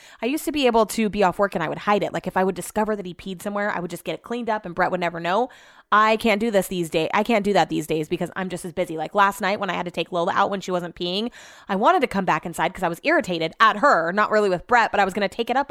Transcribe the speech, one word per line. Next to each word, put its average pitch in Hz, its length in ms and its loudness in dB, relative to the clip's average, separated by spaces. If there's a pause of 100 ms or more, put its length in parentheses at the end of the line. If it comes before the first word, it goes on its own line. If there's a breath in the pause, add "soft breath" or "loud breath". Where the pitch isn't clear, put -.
(200 loud breath)
I 226 60 -2
used 285 180 -2
to 320 80 -4
be 285 140 2
able 226 200 6
to 220 220 0
be 202 140 0
off 180 160 2
work 202 160 0
and 175 100 -2
I 151 40 -4
would 147 100 -6
hide 208 240 0
it. 156 100 -4
Like, - 140 -6
if 185 100 -4
I 190 80 4
would 190 100 0
discover 208 420 -2
that 202 100 -10
he 175 80 -10
peed 185 280 -12
somewhere, 202 280 -4
I 180 100 -6
would 170 100 -8
just 175 140 -12
get 165 100 -6
it - 80 -12
cleaned 240 260 -6
up 214 160 -2
and 170 100 -10
Brett 180 160 2
would 180 100 -2
never 170 180 -2
know. 185 300 0 (420 loud breath)
I 220 260 6
can't 233 240 2
do 233 100 0
this 196 180 2
these 175 200 -4
days. 160 240 0
I 208 100 2
can't 214 220 0
do 202 80 2
that 170 160 4
these 160 180 -4
days 156 220 -2
because 175 260 -4
I'm 185 140 -6
just 180 160 -10
as 180 80 -12
busy. 175 240 -4
Like, 160 180 -8
last 202 280 4
night 185 180 -2
when 190 80 -4
I 175 60 -4
had 175 100 -4
to 175 60 -6
take 170 200 -6
Lola 175 240 -2
out 196 140 2
when 196 140 -6
she - 80 -10
wasn't 175 240 -4
peeing, 190 360 -4 (380 loud breath)
I 196 80 -2
wanted 311 240 4
to 254 60 2
come 190 180 -2
back 165 220 0
inside 165 260 -2
'cause - 100 -8
I 180 60 0
was 165 140 -6
irritated 185 580 0
at 208 180 4
her, 185 340 4
not 208 180 0
really 214 180 2
with 180 180 -2
Brett, 233 240 4
but 202 100 2
I 202 40 4
was 190 80 -2
gonna 202 160 -2
take 233 220 -6
it 240 60 0
up, 277 140 -2